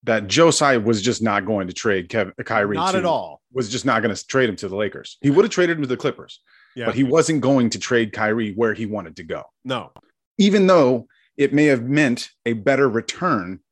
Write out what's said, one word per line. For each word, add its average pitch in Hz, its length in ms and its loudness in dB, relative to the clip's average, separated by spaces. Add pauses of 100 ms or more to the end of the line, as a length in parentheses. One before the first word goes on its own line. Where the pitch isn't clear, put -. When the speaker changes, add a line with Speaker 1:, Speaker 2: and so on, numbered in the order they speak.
Speaker 1:
that 107 220 0
Joe 156 240 4
Tsai 139 280 2
was 107 220 0
just 107 220 -2
not 101 240 -2
going 98 220 -4
to 90 40 -10
trade 95 360 -2
Kev-, 101 240 -4 (120)
Kyrie 104 320 -2
Speaker 2:
Not 185 160 -2
Speaker 1:
to, 185 60 0
Speaker 2:
at 180 60 -2
all. 101 360 -4 (120)
Speaker 1:
was 123 180 -4
just 123 140 -6
not 113 180 2
gonna 110 100 0
s-, - 120 -8
trade 131 240 0
him 95 80 -4
to 101 120 -10
the 95 80 -8
Lakers. - 440 -6
He 143 100 2
would've 190 200 4
traded 170 260 0
him 151 60 -6
to 131 60 -6
the 123 80 -2
Clippers, - 440 -8 (340)
Speaker 2:
Yeah. 120 120 -6
Speaker 1:
but 113 100 -2
he 135 80 4
wasn't 156 360 2
going 123 300 2
to 104 80 -6
trade 117 340 0
Kyrie 107 420 -2
where 110 200 0
he 110 120 -6
wanted 98 300 -8
to 90 60 -16
go. 80 220 -10 (200)
Speaker 2:
No. 123 280 -6 (460)
Speaker 1:
Even 196 280 4
though 131 400 4 (300)
it 139 160 0
may 151 140 4
have 127 220 2
meant 139 420 0 (160)
a 117 80 0
better 135 340 2
return 107 720 -4 (120)